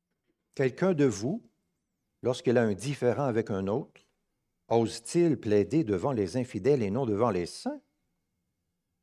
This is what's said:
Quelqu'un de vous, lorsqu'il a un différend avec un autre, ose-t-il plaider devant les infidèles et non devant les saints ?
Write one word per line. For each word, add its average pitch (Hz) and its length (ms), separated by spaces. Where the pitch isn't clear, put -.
Quelqu'un 147 400
de 147 100
vous, 123 380
lorsqu'il 123 340
a 117 60
un 107 120
différend 123 500
avec 113 260
un 95 160
autre, 117 400
ose-t-il 131 680
plaider 104 460
devant 107 300
les 107 240
infidèles 120 480
et 98 80
non 131 120
devant 113 260
les 90 160
saints ? 285 340